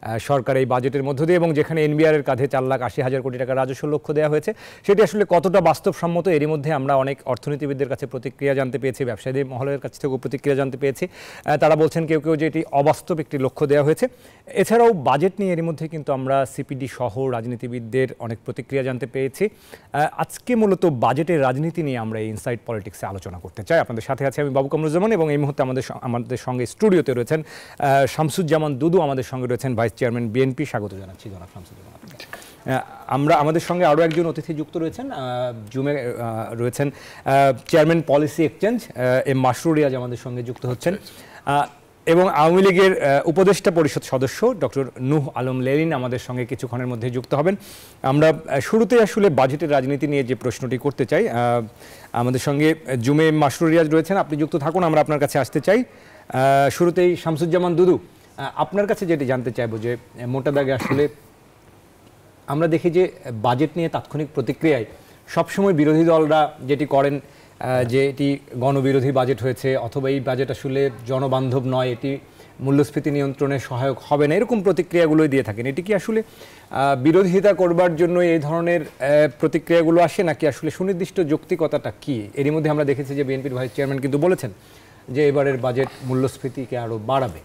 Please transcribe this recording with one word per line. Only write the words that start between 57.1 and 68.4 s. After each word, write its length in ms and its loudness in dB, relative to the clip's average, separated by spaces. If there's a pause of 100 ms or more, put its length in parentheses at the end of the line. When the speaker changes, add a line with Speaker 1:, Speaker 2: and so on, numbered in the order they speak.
Speaker 1:
শামসুজ্জামান 600 0
দুদু, 220 6 (380)
আহ, 180 -10
আপনার 320 -2
কাছে 200 -2
যেটি 200 0
জানতে 240 -2
চাইবো 280 -4
যে, 180 -4
আহ, 300 -14
মোটা 240 -2
দাগে 220 2
আসলে 360 0 (1400)
আমরা 220 -2
দেখি 220 0
যে 220 2 (200)
বাজেট 440 0
নিয়ে 120 -2
তাৎক্ষণিক 460 -6
প্রতিক্রিয়ায় 500 0 (440)
সবসময় 440 0
বিরোধী 320 4
দলরা 480 4 (140)
যেটি 200 0
করেন, 340 2 (400)
আহ, 240 0
যে 240 2
এটি 300 -2 (180)